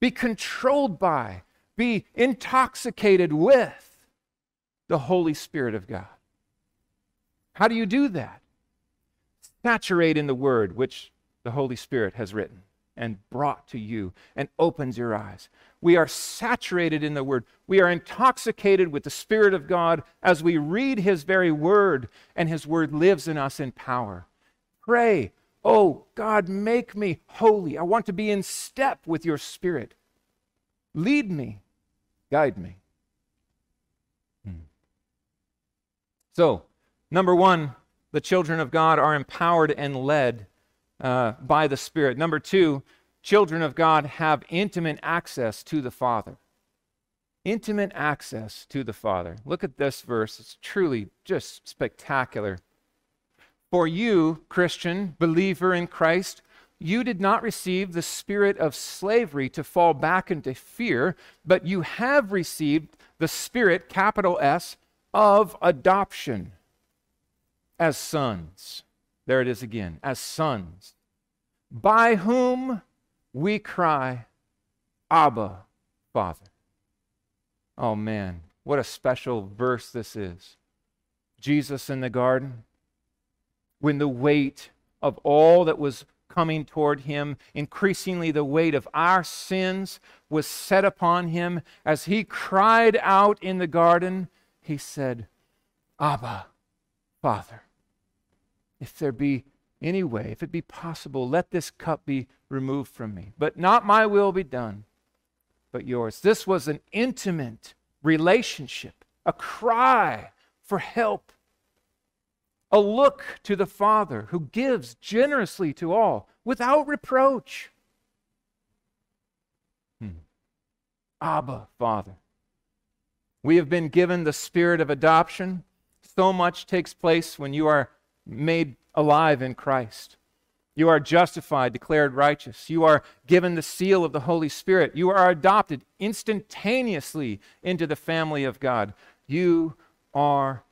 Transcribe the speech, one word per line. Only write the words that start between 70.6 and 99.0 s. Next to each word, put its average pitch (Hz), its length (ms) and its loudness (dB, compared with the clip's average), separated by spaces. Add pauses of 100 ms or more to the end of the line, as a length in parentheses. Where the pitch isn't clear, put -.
by 220 460 4
whom 254 680 0 (500)
we 196 260 -2
cry, 139 680 -2 (840)
'Abba, 113 540 2 (480)
Father.'" 92 340 -4 (1300)
Oh 113 180 -2
man, 101 460 -6 (220)
what 143 140 -2
a 120 60 -2
special 127 640 -6
verse 120 420 -4
this 117 240 -12
is. 92 440 -12 (840)
Jesus 143 480 -4
in 135 120 -6
the 127 100 -4
garden, 127 540 -2 (1120)
when 147 200 0
the 147 100 0
weight 139 640 0 (300)
of - 180 -4
all 160 460 6
that 160 140 0
was 143 260 -6 (240)
coming 160 360 -2
toward 147 360 0
him, 143 360 -6 (180)
increasingly 175 760 -4
the 147 140 0
weight 156 300 0
of 131 200 -2
our 170 300 2
sins 190 760 -6 (280)
was 151 180 -2
set - 380 0
upon 175 440 0
him. 170 340 -4 (220)
As 151 200 0
he 202 200 0
cried 220 760 4
out 202 400 4
in 185 160 -4
the 180 80 -2
garden, 175 640 2 (320)
he 151 180 -8
said, 127 500 -6 (720)
"Abba, 120 480 -4 (720)
Father, 104 440 -4 (1160)
if - 180 -16
there 143 160 -4